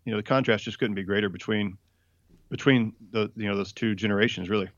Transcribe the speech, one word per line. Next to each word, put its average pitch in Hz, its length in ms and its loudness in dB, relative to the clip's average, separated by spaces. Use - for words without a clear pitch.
you 117 60 -6
know, 107 60 0
the 107 60 -2
contrast 123 400 2
just 107 160 -8
couldn't 104 160 0
be 98 80 -4
greater 101 240 0
between, 98 500 -4
between 120 440 4
the, 107 240 0
you 110 100 -6
know, 101 120 0
those 98 160 -4
two 110 200 -2
generations, 101 560 0
really. 101 280 0